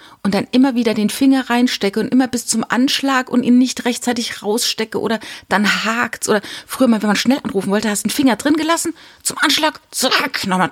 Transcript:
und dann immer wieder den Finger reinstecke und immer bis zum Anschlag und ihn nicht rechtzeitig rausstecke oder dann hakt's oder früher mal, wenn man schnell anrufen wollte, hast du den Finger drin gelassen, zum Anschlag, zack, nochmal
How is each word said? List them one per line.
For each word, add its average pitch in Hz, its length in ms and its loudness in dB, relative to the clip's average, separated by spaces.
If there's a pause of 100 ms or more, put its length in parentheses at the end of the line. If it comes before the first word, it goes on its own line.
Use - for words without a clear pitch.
(220)
und 196 120 0
dann 202 180 -2
immer 254 240 4
wieder 226 180 0
den 214 160 0
Finger 269 400 2
reinstecke 240 480 0
und 220 140 -2
immer 254 160 4
bis 240 180 -6
zum 226 220 -2
Anschlag 254 600 0
und 247 140 2
ihn 247 160 6
nicht 247 260 0
rechtzeitig 240 600 -4
rausstecke 220 560 -4
oder 220 180 -2 (300)
dann 196 180 2 (180)
hakt's 233 440 -4
oder 208 140 2 (220)
früher - 220 0
mal, 226 160 4
wenn 214 60 2
man 202 80 2
schnell 262 260 2
anrufen 190 300 -4
wollte, 220 180 0
hast 208 140 -4
du 214 40 -2
den - 60 -6
Finger 262 220 2
drin 302 180 0
gelassen, 320 400 0 (300)
zum - 160 -6
Anschlag, 294 400 0 (100)
zack, - 560 -2
nochmal 185 260 0